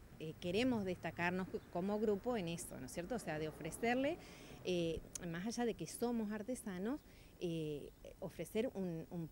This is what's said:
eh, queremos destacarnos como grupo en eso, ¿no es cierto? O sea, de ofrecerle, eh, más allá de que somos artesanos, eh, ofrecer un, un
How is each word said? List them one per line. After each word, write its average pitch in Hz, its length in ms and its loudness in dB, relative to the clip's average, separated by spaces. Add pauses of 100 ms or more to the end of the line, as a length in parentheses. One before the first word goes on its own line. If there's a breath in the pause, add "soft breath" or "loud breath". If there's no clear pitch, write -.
(220)
eh, 156 180 -4
queremos 214 460 4
destacarnos 175 640 2 (240)
como 202 280 2
grupo 220 380 4
en 175 100 0
eso, 165 320 -4
¿no 131 80 -6
es - 60 -12
cierto? 175 220 -2
O 208 40 0
sea, 156 200 -2
de 156 100 0
ofrecerle, 247 680 2 (460 loud breath)
eh, 170 380 2 (280)
más 170 160 -2
allá 240 200 2
de 214 100 4
que 165 100 -4
somos 226 460 0
artesanos, 214 680 -2 (420 soft breath)
eh, 160 500 0 (300)
ofrecer 214 520 0
un, 170 380 -2
un 170 200 -2